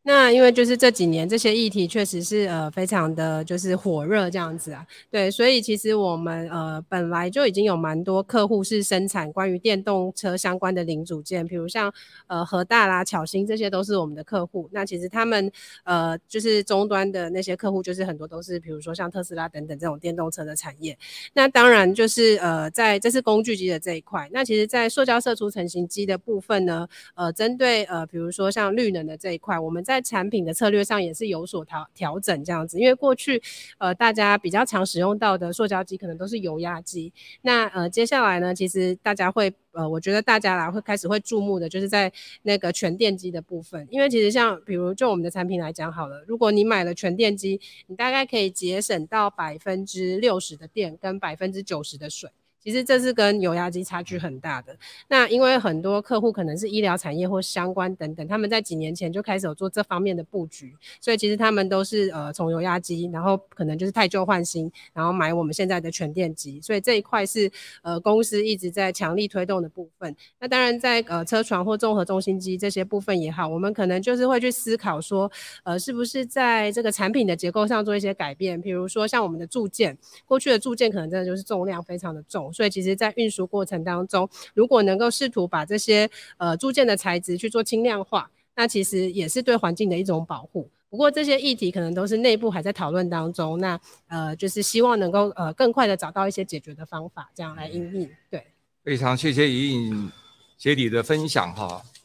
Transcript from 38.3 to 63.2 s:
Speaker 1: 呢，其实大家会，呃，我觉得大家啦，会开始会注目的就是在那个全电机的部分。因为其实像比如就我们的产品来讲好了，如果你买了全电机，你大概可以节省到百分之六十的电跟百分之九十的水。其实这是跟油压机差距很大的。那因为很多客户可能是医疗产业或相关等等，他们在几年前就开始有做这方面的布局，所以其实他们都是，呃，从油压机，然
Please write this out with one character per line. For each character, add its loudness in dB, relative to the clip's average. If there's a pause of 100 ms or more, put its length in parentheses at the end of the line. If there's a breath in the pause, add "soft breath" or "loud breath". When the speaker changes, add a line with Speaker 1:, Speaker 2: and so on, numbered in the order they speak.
Speaker 1:
呢， 0
其 -2
实 0
大 0
家 2
会， 2 (200)
呃， -4
我 -2
觉 -2
得 2
大 6
家 2
啦， -2
会 -4
开 -2
始 -8
会 0
注 -2
目 0
的 -4
就 -4
是 -2
在 2 (320 loud breath)
那 2
个 -2
全 -2
电 2
机 -6
的 -6
部 -10
分。 -14
因 -2
为 4
其 2
实 4
像 2
比 -6
如 -2
就 2
我 0
们 -2
的 -4
产 -4
品 -2
来 -6
讲 -8
好 -8
了， -16
如 -6
果 6
你 6
买 2
了 -2
全 -2
电 2
机， -4 (280 loud breath)
你 -14
大 -2
概 0
可 -2
以 2
节 -4
省 -2
到 0
百 -6
分 -4
之 -4
六 2
十 -12
的 -20
电 -6
跟 -6
百 -6
分 -6
之 -8
九 -6
十 -14
的 -14
水。 -14 (320)
其 -8
实 0
这 4
是 2
跟 4
油 2
压 -2
机 -6
差 -8
距 -8
很 -8
大 -6
的。 -20 (320 loud breath)
那 6
因 4
为 6
很 0
多 0
客 0
户 4
可 -4
能 -2
是 -4
医 0
疗 2
产 -4
业 0
或 0
相 -4
关 -2
等 -8
等， -10
他 -2
们 -2
在 2
几 -6
年 -4
前 -4
就 -4
开 -2
始 -4
有 -4
做 -6
这 -2
方 -2
面 0
的 -4
布 -6
局， -20 (240 loud breath)
所 -2
以 4
其 -2
实 2
他 2
们 2
都 2
是， 0
呃， -8
从 -2
油 -2
压 0
机， -6
然 -6